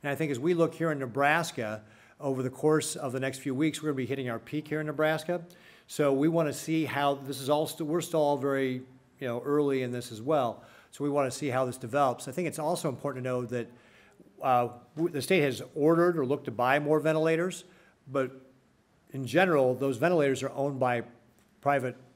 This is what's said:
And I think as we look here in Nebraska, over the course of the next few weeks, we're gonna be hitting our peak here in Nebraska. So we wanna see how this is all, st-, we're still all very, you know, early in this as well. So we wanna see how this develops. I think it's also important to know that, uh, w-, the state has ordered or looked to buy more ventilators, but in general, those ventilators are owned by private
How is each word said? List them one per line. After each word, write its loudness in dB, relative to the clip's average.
And -4
I 0
think -2
as -2
we 0
look 2
here -2
in -4
Nebraska, 0
over -2
the -2
course 0
of -6
the -4
next -4
few -4
weeks, -2
we're -2
gonna -2
be -2
hitting -4
our -4
peak -8
here -4
in -6
Nebraska. -2
So 2
we 4
wanna 0
see -2
how 0
this -10
is -4
all, 2
st-, -6
we're 0
still 0
all 2
very, 0
you -6
know, -4
early 2
in -4
this -8
as -12
well. 0
So -8
we 0
wanna 2
see -6
how 0
this -6
develops. 0
I -10
think -4
it's -6
also -2
important -6
to -2
know -2
that, -4
uh, 4
w-, 0
the -4
state 4
has 2
ordered 6
or 0
looked -2
to -6
buy 2
more 2
ventilators, 0
but -2
in -6
general, 4
those -2
ventilators 2
are -4
owned -4
by 0
private 0